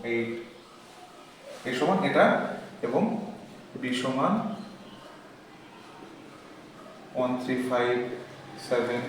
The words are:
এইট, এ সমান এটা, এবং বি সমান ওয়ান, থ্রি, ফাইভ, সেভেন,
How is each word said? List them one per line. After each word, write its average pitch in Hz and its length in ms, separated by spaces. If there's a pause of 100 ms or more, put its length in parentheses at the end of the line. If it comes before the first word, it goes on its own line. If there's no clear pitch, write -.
এইট, 117 240 (1400)
এ 123 120
সমান - 240
এটা, - 420 (360)
এবং 151 400 (600)
বি 127 120
সমান 135 380 (2750)
ওয়ান, 127 300
থ্রি, 131 100 (160)
ফাইভ, 120 280 (680)
সেভেন, 120 400